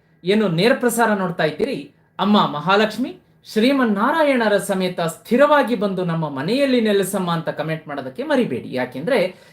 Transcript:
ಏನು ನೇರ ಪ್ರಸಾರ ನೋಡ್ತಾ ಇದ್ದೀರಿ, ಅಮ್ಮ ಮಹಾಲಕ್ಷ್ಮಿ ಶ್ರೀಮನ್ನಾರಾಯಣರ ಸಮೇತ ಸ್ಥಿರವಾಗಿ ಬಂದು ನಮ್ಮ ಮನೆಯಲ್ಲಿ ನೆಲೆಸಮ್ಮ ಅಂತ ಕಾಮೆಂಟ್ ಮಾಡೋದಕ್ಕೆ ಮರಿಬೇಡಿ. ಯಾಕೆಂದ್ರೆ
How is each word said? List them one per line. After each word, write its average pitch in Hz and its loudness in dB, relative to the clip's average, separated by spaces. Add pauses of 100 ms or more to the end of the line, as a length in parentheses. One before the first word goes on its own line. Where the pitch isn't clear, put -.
(240)
ಏನು 208 2
ನೇರ 185 2
ಪ್ರಸಾರ 233 0
ನೋಡ್ತಾ 180 -2
ಇದ್ದೀರಿ, 175 -4 (280)
ಅಮ್ಮ 190 4
ಮಹಾಲಕ್ಷ್ಮಿ 208 0 (360)
ಶ್ರೀಮನ್ನಾರಾಯಣರ 247 2
ಸಮೇತ 185 -2
ಸ್ಥಿರವಾಗಿ 247 2
ಬಂದು 190 -2
ನಮ್ಮ 165 -2
ಮನೆಯಲ್ಲಿ 240 0
ನೆಲೆಸಮ್ಮ 196 0
ಅಂತ 160 -4
ಕಾಮೆಂಟ್ 156 -6
ಮಾಡೋದಕ್ಕೆ 139 -8
ಮರಿಬೇಡಿ. 226 -2
ಯಾಕೆಂದ್ರೆ 175 -2 (180)